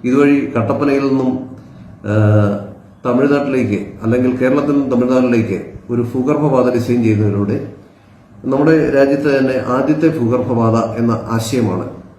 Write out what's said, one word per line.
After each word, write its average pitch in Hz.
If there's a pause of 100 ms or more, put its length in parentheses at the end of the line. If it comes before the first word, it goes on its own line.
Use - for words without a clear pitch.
ഇതുവഴി 143
കട്ടപ്പനയിൽ 139
നിന്നും, 131 (600)
ആ, - (920)
തമിഴ്നാട്ടിലേക്ക് 131 (100)
അല്ലെങ്കിൽ 123
കേരളത്തിൽ 143
നിന്നും 135
തമിഴ്നാട്ടിലേക്ക് 120 (180)
ഒരു 120
ഭൂഗർഭപാത 131
ഡിസൈൻ 120
ചെയ്യുന്നതിലൂടെ 104 (760)
നമ്മുടെ 143
രാജ്യത്തെ 139
തന്നെ 131 (120)
ആദ്യത്തെ 147
ഭൂഗർഭപാത 117 (240)
എന്ന 117
ആശയമാണ് 113 (280)